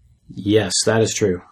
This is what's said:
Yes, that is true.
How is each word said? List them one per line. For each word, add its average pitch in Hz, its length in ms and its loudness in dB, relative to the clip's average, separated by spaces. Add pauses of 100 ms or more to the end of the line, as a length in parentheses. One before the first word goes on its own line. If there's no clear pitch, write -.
(280)
Yes, 101 440 0 (140)
that 113 160 2
is 107 120 -2
true. 92 380 -2